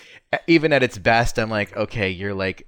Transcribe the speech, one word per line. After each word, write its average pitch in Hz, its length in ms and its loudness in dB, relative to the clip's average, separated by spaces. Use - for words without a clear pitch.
even 160 260 2
at 135 100 4
its 123 140 -2
best, 117 420 2
I'm 110 120 -2
like, 104 260 -4
"Okay, 107 320 -4
you're, 95 240 -6
like, 95 340 -6